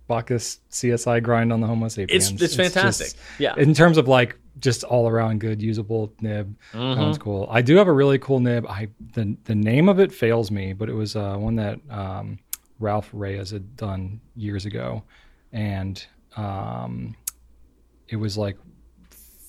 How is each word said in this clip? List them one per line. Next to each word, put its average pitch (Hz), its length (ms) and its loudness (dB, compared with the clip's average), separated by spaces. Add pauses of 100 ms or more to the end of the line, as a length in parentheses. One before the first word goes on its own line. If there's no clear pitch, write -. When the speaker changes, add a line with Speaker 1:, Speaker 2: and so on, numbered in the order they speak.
Speaker 1:
Bacchus 117 500 -4 (120)
C - 200 -2
S 117 160 0
I 117 140 2
grind 117 320 2
on 113 80 0
the 110 80 0
Homo 113 180 0
sapiens. 104 460 0
Speaker 2:
It's, 101 100 -2
it's - 0 -
Speaker 1:
It's 175 320 0
Speaker 2:
fantastic. 190 320 2
Speaker 1:
just, - 100 -12 (220)
Speaker 2:
Yeah. 139 180 0
Speaker 1:
in 147 180 6
terms 160 220 8
of, 135 120 4
like, 127 280 4 (220)
just 123 240 0
all 120 260 2
around 113 300 0
good, 107 240 -4
usable 110 580 -2
nib. 104 360 -6 (160)
That 110 60 -10
Speaker 2:
Mm-hmm. 131 220 0
Speaker 1:
one's 151 180 2
cool. 101 300 -4
I 117 140 2
do 139 140 6
have 202 100 8
a 175 60 4
really 139 260 4
cool 135 220 0
nib. 120 260 0
I, 101 220 -8 (260)
the, 110 300 -2
the 110 100 -2
name 117 340 4
of 190 120 4
it 190 120 4
fails 113 380 0
me, 98 220 -6
but 107 160 -6
it 123 60 -4
was, 107 200 -4
uh, 101 220 -4
one 110 200 -2
that, 107 220 -4 (120)
um, 101 500 -10 (400)
Ralph 104 320 -2
Reyes 98 400 -8
had 104 240 -12
done 98 440 -6 (140)
years 104 320 -6
ago. 107 380 -8 (480)
And, 98 520 -6 (320)
um, 78 800 -8 (920)
it 113 80 -8
was, 104 200 -6
like, 101 200 -4 (920)